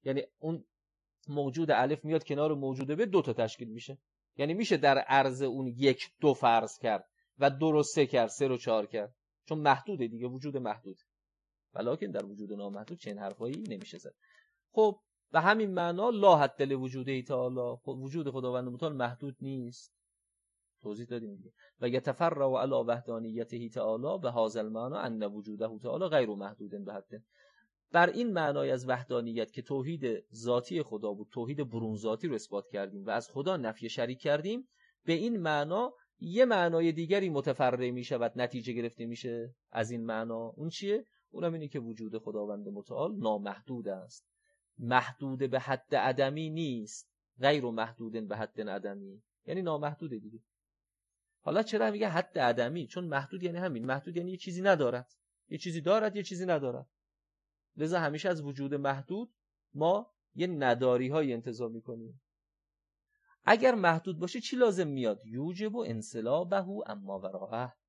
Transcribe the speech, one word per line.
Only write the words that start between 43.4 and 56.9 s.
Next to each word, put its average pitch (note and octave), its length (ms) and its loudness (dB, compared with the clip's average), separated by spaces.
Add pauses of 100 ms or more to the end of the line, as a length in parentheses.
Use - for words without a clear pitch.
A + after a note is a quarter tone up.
است، F#2+ 380 -10 (520)
محدود B2+ 720 0
به B2+ 100 2
حد - 340 -4
عدمی C3+ 560 2
نیست، C#3 600 -6 (300)
غیر C#3 240 4
محدود A2+ 640 -4
به G#2 80 -2
حد A2 240 -6
عدمی، G2+ 600 -8 (240)
یعنی F3+ 160 -4
نامحدوده D3 560 -4
دیگه. G#2+ 220 -14 (1000)
حالا G#3 220 0
چرا A3 280 2
میگه G#3 180 0
حد F3 300 -2
عدمی؟ B2 480 2
چون F3+ 180 -8
محدود D#3 380 -4
یعنی F3 160 -4
همین، C#3 280 -4
محدود C#3+ 300 -4
یعنی F3 140 -4
یه F#3 60 -8
چیزی F3+ 260 -8
ندارد، C#3 500 4 (360)
یه D#3 100 -8
چیزی E3 220 -6
دارد، G3+ 360 2
یه G#3 60 -4
چیزی F3+ 240 -6
ندارد. C3 400 0 (880)